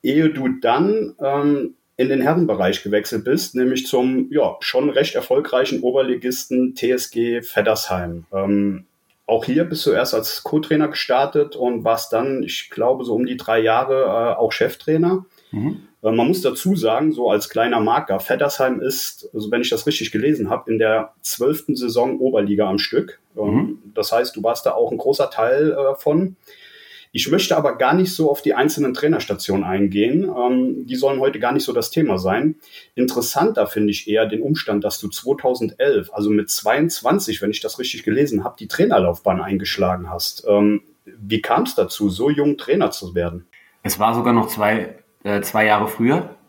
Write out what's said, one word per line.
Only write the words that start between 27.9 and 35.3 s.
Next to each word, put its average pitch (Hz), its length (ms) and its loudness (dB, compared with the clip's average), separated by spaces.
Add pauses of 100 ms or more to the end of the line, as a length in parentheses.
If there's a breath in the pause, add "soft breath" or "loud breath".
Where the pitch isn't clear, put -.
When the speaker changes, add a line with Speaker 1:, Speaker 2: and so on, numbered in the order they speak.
Speaker 1:
nicht 180 180 2
so 160 160 2
auf 143 140 -2
die - 100 0
einzelnen 139 400 0
Trainerstationen 101 720 -2
eingehen. 101 680 2
Ähm, 127 560 0
die 127 100 -6
sollen 135 240 2
heute 139 200 0
gar 123 140 0
nicht 147 100 0
so 123 100 -4
das 117 160 -2
Thema 120 300 0
sein. 113 380 0 (360 loud breath)
Interessanter 127 720 0
finde 104 240 0
ich - 180 -4
eher 110 200 2
den 107 160 -4
Umstand, 113 400 -2
dass 104 160 -4
du 104 100 -8
zweitausendelf, 127 1040 -2